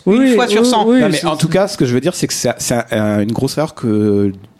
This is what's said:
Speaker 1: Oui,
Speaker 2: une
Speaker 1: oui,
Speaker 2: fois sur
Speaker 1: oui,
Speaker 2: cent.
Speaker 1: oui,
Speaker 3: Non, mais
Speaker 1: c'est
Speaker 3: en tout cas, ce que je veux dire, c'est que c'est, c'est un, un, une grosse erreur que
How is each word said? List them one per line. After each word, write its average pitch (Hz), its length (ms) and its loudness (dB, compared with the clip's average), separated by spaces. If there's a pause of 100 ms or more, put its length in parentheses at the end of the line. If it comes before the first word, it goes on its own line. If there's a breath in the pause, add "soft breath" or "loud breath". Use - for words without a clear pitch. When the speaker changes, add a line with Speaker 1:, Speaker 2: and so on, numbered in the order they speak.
Speaker 1:
Oui, 190 80 4
Speaker 2:
une 254 80 4
Speaker 1:
oui, 262 120 4
Speaker 2:
fois 247 120 2
sur 214 160 2
Speaker 1:
oui, 240 40 2
Speaker 2:
cent. 220 200 0
Speaker 1:
oui, 247 140 4
Speaker 3:
Non, 214 80 2
mais 160 80 0
Speaker 1:
c'est 139 100 -4
Speaker 3:
en 156 100 -2
tout 156 120 0
cas, 190 180 2
ce - 100 -10
que 156 80 2
je 123 80 0
veux 123 80 2
dire, 175 140 -2
c'est - 100 -4
que - 80 -8
c'est, - 240 -2
c'est - 160 -4
un, 117 180 -2
un, 107 280 0
une 104 120 -2
grosse 131 280 -4
erreur 151 160 -4
que 104 560 0 (280)